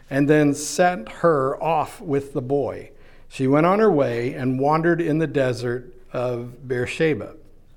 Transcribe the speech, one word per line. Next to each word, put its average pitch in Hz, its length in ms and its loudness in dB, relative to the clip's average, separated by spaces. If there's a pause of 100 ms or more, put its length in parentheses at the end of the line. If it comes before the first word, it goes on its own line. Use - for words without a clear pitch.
(100)
and 139 180 2
then 147 240 4
sent 180 560 0
her 139 540 0
off 156 360 -2
with 143 360 -4
the 143 80 -4
boy. 123 480 -4 (380)
She - 180 -4
went 147 180 4
on 190 140 4
her 220 120 6
way 123 440 0
and 131 260 -2
wandered 160 400 2
in 156 160 0
the 160 100 0
desert 127 680 -4 (180)
of 123 560 -6
Beersheba. 123 640 -2 (420)